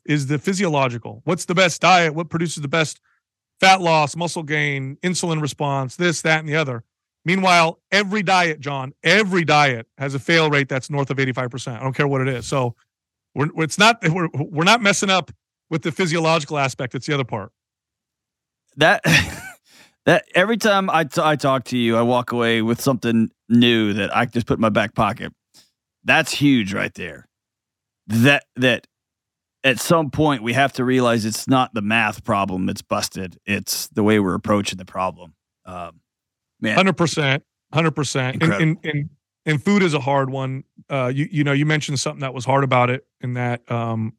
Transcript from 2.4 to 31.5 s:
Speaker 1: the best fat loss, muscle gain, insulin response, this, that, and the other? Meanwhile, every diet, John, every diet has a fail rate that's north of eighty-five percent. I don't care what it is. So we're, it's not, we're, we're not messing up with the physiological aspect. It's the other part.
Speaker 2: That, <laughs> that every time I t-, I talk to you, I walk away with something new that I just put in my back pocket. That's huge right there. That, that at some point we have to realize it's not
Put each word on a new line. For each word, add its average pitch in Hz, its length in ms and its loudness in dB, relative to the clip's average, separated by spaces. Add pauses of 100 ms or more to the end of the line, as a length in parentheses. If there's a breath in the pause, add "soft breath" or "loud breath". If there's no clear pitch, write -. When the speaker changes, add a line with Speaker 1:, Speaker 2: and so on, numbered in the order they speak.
Speaker 1:
the 139 60 -8
best 156 320 -2 (600)
fat 190 220 6
loss, 160 340 2
muscle 170 280 -6
gain, 143 540 -4
insulin 170 440 -2
response, 139 540 -4
this, 175 260 0
that, 160 180 0
and 156 80 -10
the 147 80 -4
other? 135 280 -4 (420)
Meanwhile, 175 540 2 (120)
every 202 300 0
diet, 175 380 2
John, 139 340 -8 (100)
every 185 400 2
diet 143 440 2 (100)
has 135 160 -6
a 139 60 -6
fail 160 320 2
rate 139 180 0
that's 135 220 -6
north 139 180 -2
of 135 100 -4
eighty-five 131 300 -2
percent. 120 300 -10
I 123 40 -10
don't 131 120 -4
care 147 120 0
what 139 140 0
it 131 60 0
is. 120 180 -6
So 123 300 -2 (580)
we're, 147 160 0 (140)
it's 160 160 -4
not, 226 280 4
we're, 160 260 0
we're 147 320 -2
not 202 160 4
messing 202 280 2
up 185 220 0 (400)
with 160 100 -4
the 170 100 -4
physiological 160 680 0
aspect. 135 340 -4
It's 131 140 -10
the 151 60 -2
other 139 100 -2
part. 101 280 -8 (1300)
Speaker 2:
That, 160 260 4
<laughs> - 1000 -2
that 165 200 4 (100)
every 202 220 4
time 196 340 0
I 160 140 2
t-, 170 180 -4
I 151 120 2
talk 135 300 0
to 127 120 -4
you, 117 200 2
I 117 60 4
walk 123 280 0
away 117 300 0
with 113 200 0
something 113 500 2 (200)
new 117 420 4
that 101 220 -2
I 113 100 2
just 117 200 -4
put 123 100 0
in 110 60 -4
my 110 80 2
back 104 240 0
pocket. 98 400 -2 (680 soft breath)
That's 139 280 2
huge 120 420 2
right - 200 -4
there. 85 340 -14 (800)
That, 120 380 4 (100)
that 123 320 0 (760)
at 127 160 0
some 165 300 2
point 143 340 0
we 120 100 -2
have 135 200 0
to 127 120 -4
realize 120 400 2
it's - 220 -6
not 127 260 2